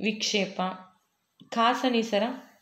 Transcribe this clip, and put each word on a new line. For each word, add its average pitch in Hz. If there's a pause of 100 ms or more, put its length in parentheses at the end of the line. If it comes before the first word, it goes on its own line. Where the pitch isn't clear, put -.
ವಿಕ್ಷೇಪ, 208 (880)
ಖಾಸನೀಸರ 233 (400)